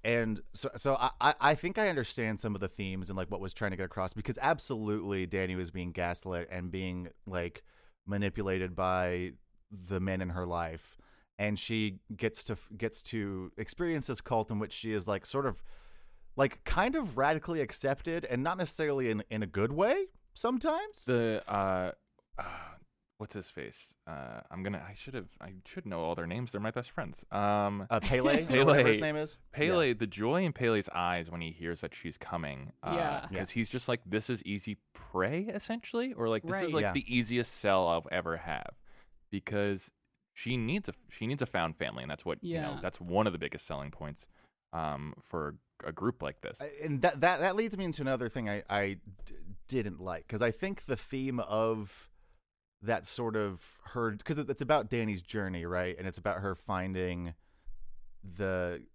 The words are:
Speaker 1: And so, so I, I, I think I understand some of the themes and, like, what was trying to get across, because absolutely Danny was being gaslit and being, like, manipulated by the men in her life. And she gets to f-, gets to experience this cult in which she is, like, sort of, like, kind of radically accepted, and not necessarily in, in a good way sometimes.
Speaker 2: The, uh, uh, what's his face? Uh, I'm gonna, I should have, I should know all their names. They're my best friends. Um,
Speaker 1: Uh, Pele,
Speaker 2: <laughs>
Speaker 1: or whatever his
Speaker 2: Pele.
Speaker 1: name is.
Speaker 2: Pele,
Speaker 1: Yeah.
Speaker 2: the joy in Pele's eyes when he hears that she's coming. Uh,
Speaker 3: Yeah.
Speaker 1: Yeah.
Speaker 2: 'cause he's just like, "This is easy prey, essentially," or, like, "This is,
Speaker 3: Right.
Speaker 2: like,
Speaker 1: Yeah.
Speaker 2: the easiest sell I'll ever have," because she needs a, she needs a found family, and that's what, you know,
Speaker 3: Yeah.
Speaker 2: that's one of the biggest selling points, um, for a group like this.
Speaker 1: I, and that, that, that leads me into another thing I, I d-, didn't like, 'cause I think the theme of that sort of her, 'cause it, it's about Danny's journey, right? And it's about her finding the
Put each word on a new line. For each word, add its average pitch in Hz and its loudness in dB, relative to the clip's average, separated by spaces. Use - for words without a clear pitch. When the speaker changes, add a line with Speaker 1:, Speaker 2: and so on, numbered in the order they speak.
Speaker 1:
And 113 2
so, - -4
so 135 2
I, 123 4
I, 143 8
I 147 8
think 175 -2
I 214 4
understand 117 0
some 104 0
of 92 -4
the 98 0
themes 95 -4
and, 95 -4
like, 92 -2
what 95 -4
was 95 -6
trying 101 -2
to 90 -4
get 95 -2
across, 92 -4
because 113 -4
absolutely 107 0
Danny 92 -2
was 87 -4
being 90 -6
gaslit 87 -4
and 90 -6
being, 90 -4
like, 87 -4
manipulated 95 0
by 92 2
the 92 -4
men 95 2
in 92 -2
her 90 -2
life. 82 -4
And 104 2
she 107 0
gets - -2
to 113 -4
f-, - -8
gets 110 -4
to 98 -4
experience 160 -2
this 127 -2
cult 113 0
in 104 0
which 107 -4
she 110 -4
is, 98 0
like, 98 0
sort 139 0
of, - 0
like, 135 4
kind 240 4
of 185 0
radically 156 4
accepted, 139 0
and 127 0
not 175 0
necessarily 143 2
in, 107 2
in 107 0
a 92 -2
good 104 2
way 254 4
sometimes. 320 0
Speaker 2:
The, 117 4
uh, 95 2
uh, - -4
what's 107 -10
his 98 -8
face? 62 -10
Uh, 65 -10
I'm 92 -8
gonna, 95 -4
I 101 -14
should 131 -14
have, 95 -8
I 95 -14
should 180 -12
know 90 -4
all 82 2
their 82 -4
names. 113 -4
They're 101 -2
my 110 -2
best 123 -6
friends. - -8
Um, 101 2
Speaker 1:
Uh, 113 4
Pele, 131 4
Speaker 2:
<laughs> 160 -6
Speaker 1:
or 131 8
whatever 143 10
his 107 6
Speaker 2:
Pele. 156 2
Speaker 1:
name 151 0
is. - -6
Speaker 2:
Pele, 160 4
Speaker 1:
Yeah. 120 4
Speaker 2:
the 110 0
joy 120 2
in 156 2
Pele's 110 4
eyes 87 2
when 85 -6
he 82 -4
hears 82 -4
that 82 -6
she's - -8
coming. 71 -6
Uh, - -2
Speaker 3:
Yeah. - 0
Speaker 1:
Yeah. 92 -2
Speaker 2:
'cause 92 -4
he's 113 0
just - -4
like, 120 0
"This 107 0
is 117 -2
easy 101 -4
prey, 113 0
essentially," 233 -4
or, - 0
like, 110 2
"This 170 -2
is, 196 0
Speaker 3:
Right. 156 0
Speaker 2:
like, 156 2
Speaker 1:
Yeah. 95 2
Speaker 2:
the 127 -2
easiest 120 2
sell 95 6
I'll 82 2
ever 82 0
have," - -6
because 101 -2
she 123 -4
needs 127 0
a, - -6
she - -6
needs 135 -2
a 123 2
found 82 0
family, 62 -4
and 69 -8
that's 71 -8
what, 82 -2
you 165 -4
know, 65 -4
Speaker 3:
Yeah. - -10
Speaker 2:
that's 92 -4
one 92 4
of 90 2
the 80 -6
biggest 76 -6
selling 71 -6
points, 76 -10
um, 76 -4
for 78 -4
a 82 -4
group 101 -2
like 71 -6
this. - -8
Speaker 1:
I, 147 -8
and 143 0
that, 147 4
that, 170 6
that 185 4
leads 214 0
me 190 -2
into 156 -2
another 127 0
thing 113 -2
I, 104 -2
I 101 2
d-, - -10
didn't 104 0
like, 90 -6
'cause 110 -2
I 117 6
think 190 -4
the 135 0
theme 131 -2
of 110 0
that 110 0
sort 113 -2
of 101 -2
her, 113 -2
'cause 147 -2
it, 147 -2
it's 139 -2
about 135 4
Danny's 107 0
journey, 92 -2
right? 90 0
And 92 -6
it's 90 -6
about 92 0
her 98 0
finding 90 -2
the 90 0